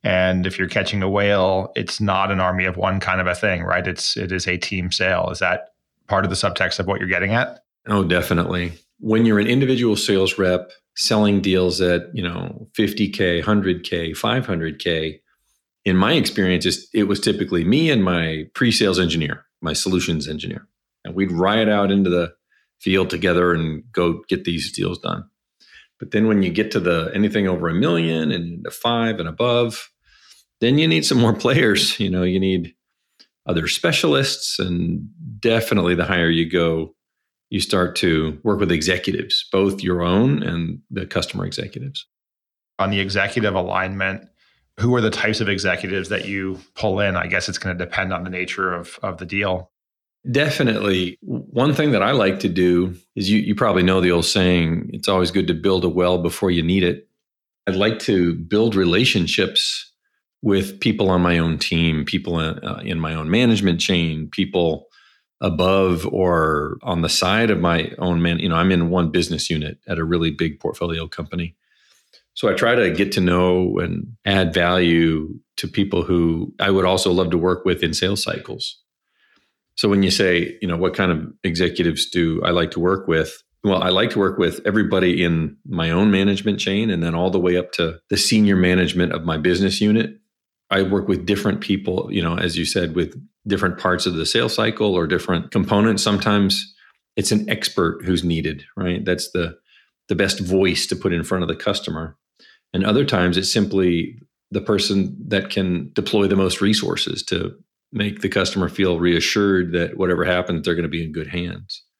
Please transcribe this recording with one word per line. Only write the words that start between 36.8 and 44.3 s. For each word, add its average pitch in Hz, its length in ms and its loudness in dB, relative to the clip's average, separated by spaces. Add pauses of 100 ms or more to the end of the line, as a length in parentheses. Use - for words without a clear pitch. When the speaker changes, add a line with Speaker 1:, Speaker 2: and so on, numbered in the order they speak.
Speaker 2:
you 95 100 -4
start 90 360 0
to 78 480 0
work 104 160 0
with 90 120 2
executives, - 800 -2
both 98 300 2
your 90 220 -2
own 107 400 2
and 85 360 -4 (120)
the 87 140 -6
customer - 400 -6
executives. - 600 -10 (720)
Speaker 1:
On 98 140 0
the 98 80 0
executive 98 560 0
alignment, 95 720 -2 (520)